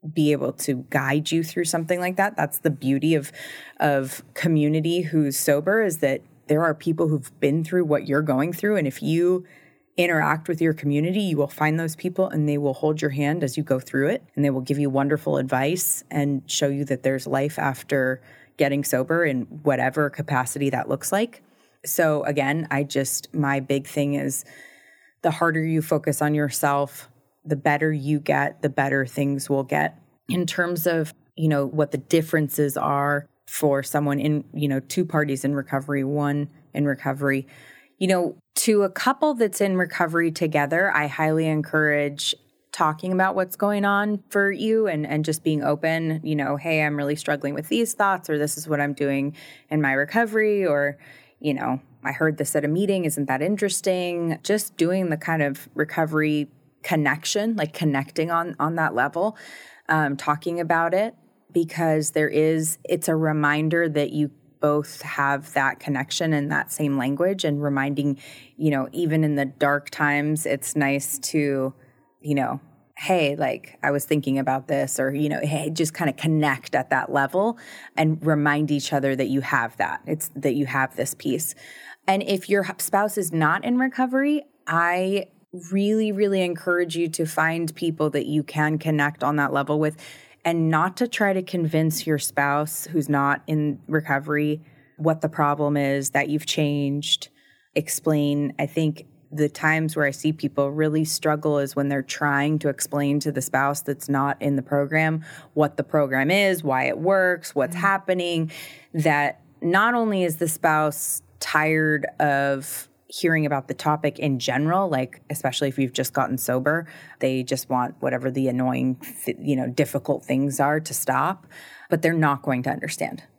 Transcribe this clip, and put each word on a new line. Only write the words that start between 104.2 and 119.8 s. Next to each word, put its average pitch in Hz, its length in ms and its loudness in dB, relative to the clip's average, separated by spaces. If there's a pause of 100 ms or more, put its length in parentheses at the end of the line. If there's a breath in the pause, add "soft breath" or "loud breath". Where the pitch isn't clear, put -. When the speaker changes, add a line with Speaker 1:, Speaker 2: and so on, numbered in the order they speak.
Speaker 1:
in 143 140 0
the 135 60 -2
program 156 600 0 (320 loud breath)
what 151 220 2
the 147 80 -2
program 135 460 2
is, 190 340 2
why 131 200 2
it 131 140 0
works, 180 560 2
what's 143 220 0
Speaker 2:
Mm-hmm. 175 100 0
Speaker 1:
happening, 180 640 0 (440 loud breath)
that 147 460 2 (200)
not 202 340 4
only 214 300 0
is 160 140 -2
the 170 100 0
spouse 156 720 0 (180)
tired 156 640 2 (120)
of 139 720 0 (200)
hearing 160 360 0
about 143 240 -2
the 139 60 -4
topic 151 440 0
in 143 200 0
general, 156 500 0
like, 131 400 -2
especially 143 400 -2
if 127 100 -4
you've 131 140 0
just - 220 -4
gotten 131 240 0
sober, 143 480 0 (320 loud breath)
they 131 240 0
just 131 260 -4
want 127 320 -2
whatever 127 300 -2
the 131 180 0
annoying, 127 480 0 (280)
th-, - 140 -4
you 143 160 -2
know, 127 140 -2
difficult 131 560 -2